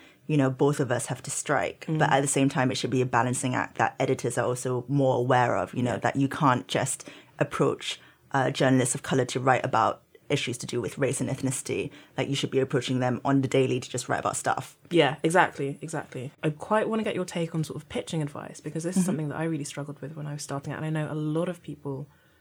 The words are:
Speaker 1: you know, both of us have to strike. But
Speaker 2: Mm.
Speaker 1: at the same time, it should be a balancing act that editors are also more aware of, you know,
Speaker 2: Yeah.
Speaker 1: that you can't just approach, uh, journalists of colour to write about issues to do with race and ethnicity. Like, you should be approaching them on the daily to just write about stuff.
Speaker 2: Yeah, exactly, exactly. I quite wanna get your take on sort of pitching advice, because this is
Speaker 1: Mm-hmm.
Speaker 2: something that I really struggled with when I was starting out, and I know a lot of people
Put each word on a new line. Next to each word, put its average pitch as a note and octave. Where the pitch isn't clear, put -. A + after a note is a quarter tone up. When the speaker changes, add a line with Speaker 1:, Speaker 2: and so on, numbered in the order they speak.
Speaker 1:
you D#3
know, C3+
both C#3+
of B2+
us A#2+
have A#2
to -
strike. -
But D#3
Speaker 2:
Mm. -
Speaker 1:
at C3+
the C#3+
same C#3
time, B2+
it G2+
should -
be C3
a B2+
balancing B2+
act -
that -
editors C3
are A2+
also B2
more C3+
aware B2
of, F2+
you B2
know, A#2+
Speaker 2:
Yeah. G2+
Speaker 1:
that -
you C3+
can't C3
just -
approach, -
uh, C3
journalists C3
of -
colour C3
to -
write B2+
about C#3
issues C3+
to -
do B2+
with -
race B2+
and A#2+
ethnicity. B2+
Like, -
you C#3
should C3+
be C3
approaching B2+
them B2
on C#3
the C3
daily B2+
to -
just -
write B2+
about -
stuff. -
Speaker 2:
Yeah, D3
exactly, D3+
exactly. C#3+
I D#3+
quite G#3+
wanna A3
get G#3+
your F3+
take E3+
on D#3+
sort -
of -
pitching F3
advice, -
because D#3
this F3
is F#3
Speaker 1:
Mm-hmm. F3
Speaker 2:
something D3+
that C#3
I D#3+
really D#3+
struggled D3
with C#3+
when D3+
I D3
was D3
starting C#3+
out, -
and -
I D#3
know D#3
a D3
lot D#3
of E3+
people C#3+